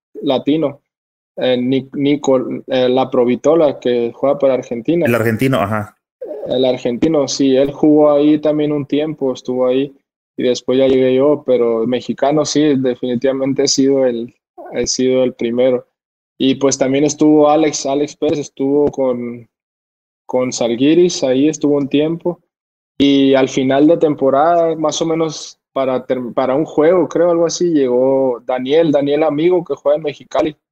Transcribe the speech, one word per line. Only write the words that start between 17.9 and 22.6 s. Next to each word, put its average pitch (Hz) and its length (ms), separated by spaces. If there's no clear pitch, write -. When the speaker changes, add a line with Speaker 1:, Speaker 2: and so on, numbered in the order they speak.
Speaker 1:
Pérez 151 240
estuvo 139 500
con, 120 580
con 127 260
Zalgiris, 143 680
ahí 135 260
estuvo 147 280
un 139 120
tiempo, 165 520